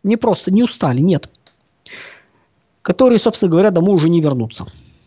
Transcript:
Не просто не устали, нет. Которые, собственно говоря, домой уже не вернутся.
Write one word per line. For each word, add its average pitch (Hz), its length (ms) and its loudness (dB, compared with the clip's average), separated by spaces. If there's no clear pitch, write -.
Не 214 140 0
просто 226 340 -2
не 208 120 2
устали, 135 380 -2
нет. 170 280 0
Которые, 240 380 2
собственно 202 320 -2
говоря, 190 200 2
домой 185 260 0
уже 160 120 2
не 170 140 2
вернутся. 127 440 -4